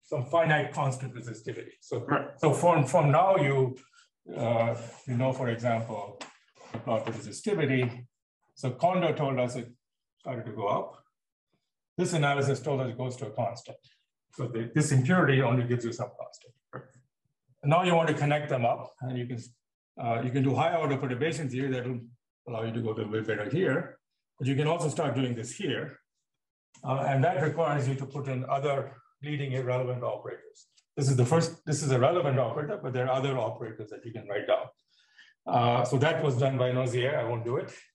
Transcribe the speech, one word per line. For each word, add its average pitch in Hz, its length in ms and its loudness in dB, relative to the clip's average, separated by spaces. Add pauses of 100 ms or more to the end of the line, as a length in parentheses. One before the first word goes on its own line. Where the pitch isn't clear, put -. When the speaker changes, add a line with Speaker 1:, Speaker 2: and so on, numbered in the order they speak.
Speaker 1:
some 135 220 -4
finite 156 460 2
constant 135 440 -4
resistivity. - 640 -12
So, - 260 -6
Speaker 2:
Right. 143 200 0 (100)
Speaker 1:
so 147 160 4
from, 160 320 4
from 151 260 4
now 185 240 6
you, 139 400 2 (640)
uh, 117 380 2 (320)
you 120 100 -2
know, 131 160 2
for 127 160 -2
example, 113 680 -2 (540)
the 117 80 -10
plot - 260 -2
the 113 60 -4
resistivity. 127 960 -2 (480)
So 127 160 -4
Kondo 170 420 2
told 135 260 -2
us 123 180 -2
it 113 120 -10 (500)
started 117 260 -10
to 110 80 -10
go 101 140 -4
up. - 360 -4 (920)
This 175 160 0
analysis 139 480 2
told 139 200 0
us 120 80 -2
it 110 80 -8
goes 123 200 -4
to 113 100 -8
a 104 40 -10
constant. - 460 -6 (580)
So 127 120 -6
the, 113 260 -6
this 147 180 4
impurity 139 500 6
only 123 240 2
gives 120 200 0
you 110 80 -2
some 110 160 -6 (100)
constant. - 340 -18 (1120)
Now 165 200 4
you 175 120 4
want 160 140 4
to 151 40 2
connect 147 360 0
them 127 160 0
up, - 360 -2
and 127 160 -6
you 120 80 -4
can, 120 140 -8 (600)
uh, 120 240 0
you 123 60 -2
can 131 140 2
do 135 100 4
higher 165 240 2
order 143 200 0
perturbation 139 520 -2
theory 131 220 -2
that 123 160 -2
will 120 140 -6 (460)
allow 113 160 -6
you 113 80 -4
to 113 100 -4
go 113 80 -2
a 110 80 -4
little 104 140 -4
bit 110 140 -2
better 104 240 -2
here. 156 480 0 (400)
But 131 100 -2
you 139 80 2
can 151 120 2
also 165 220 0
start 139 260 -2
doing 127 200 0
this 110 200 -8
here, - 420 -6 (840)
uh, 131 260 -2
and 135 140 2
that 180 180 2
requires 143 460 0
you 135 80 0
to 131 100 -8
put 131 220 -8
in 127 180 -4 (120)
other - 340 -2 (320)
leading 143 300 -4
irrelevant 127 500 -2
operators. - 640 -8 (280)
This 135 140 2
is 135 60 4
the 123 100 6
first, - 400 0
this 151 160 -2
is 139 100 -2
a 127 80 4
relevant 147 380 4
operator, 139 460 -2
but 131 100 -6
there 127 140 0
are 131 140 2
other 139 180 0
operators 110 500 -6
that 101 160 -16
you 113 60 -12
can 104 160 -12
write 101 200 -4
down. 95 180 2 (800)
Uh, 120 380 4
so 139 120 0
that 156 260 4
was 135 140 2
done 135 220 2
by 127 120 2
Nozier, 127 460 0
I 120 60 0
won't 113 220 -4
do 127 120 -2
it. - 160 -6 (220)